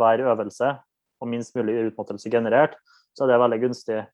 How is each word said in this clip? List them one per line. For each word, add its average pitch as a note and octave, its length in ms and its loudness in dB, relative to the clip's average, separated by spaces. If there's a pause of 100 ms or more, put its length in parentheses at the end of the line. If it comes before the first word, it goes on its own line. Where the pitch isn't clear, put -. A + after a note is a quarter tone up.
hver A#2 240 4
øvelse, A#2 480 -2 (500)
og A#2+ 80 -8
minst A#2 240 -8
mulig A2+ 220 -2 (160)
utmattelse G#2+ 400 -10
generert, A#2 420 2 (400)
så C3+ 140 -2
er B2 80 4
det A#2+ 80 4
veldig A#2 240 0
gunstig. A2+ 340 -6 (120)